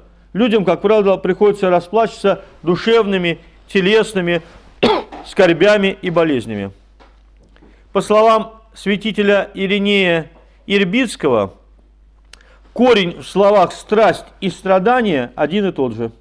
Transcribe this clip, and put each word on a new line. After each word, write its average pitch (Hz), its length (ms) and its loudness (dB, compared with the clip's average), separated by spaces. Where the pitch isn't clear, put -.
людям, 214 320 0
как 165 160 -2
правило, 202 380 2
приходится 196 500 0
расплачиваться 185 720 -2
душевными, 185 760 0
телесными 190 720 0
<coughs> - 460 -2
скорбями 196 760 2
и 180 80 -8
болезнями. 117 640 -4
По 196 80 0
словам 214 640 0
святителя 202 800 -2
Иринея 190 800 0
Ирбитского, 180 840 -2
корень 214 400 2
в 139 60 -18
словах 196 480 2
"страсть" - 540 0
и 190 100 -4
"страдание" 190 840 -2
один 170 320 -2
и 175 60 -4
тот 131 220 -4
же. 113 260 -8